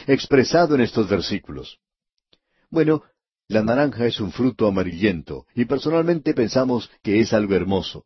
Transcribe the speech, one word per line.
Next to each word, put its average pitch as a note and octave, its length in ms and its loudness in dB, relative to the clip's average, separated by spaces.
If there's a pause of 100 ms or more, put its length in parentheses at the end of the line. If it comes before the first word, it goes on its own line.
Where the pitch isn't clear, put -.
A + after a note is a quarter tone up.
expresado C#3+ 680 2
en C3 60 2
estos A2 260 0
versículos. E2+ 720 -6 (920)
Bueno, D#3 340 2 (440)
la G#2+ 160 0
naranja A#2+ 420 0
es A2+ 140 -2
un G2 140 -6
fruto B2+ 340 0
amarillento, F2+ 800 -2 (100)
y A#2+ 80 0
personalmente D#3 720 0
pensamos B2+ 560 -2 (120)
que G#2+ 200 2
es A2 100 0
algo G#2 240 0
hermoso. F2+ 500 -4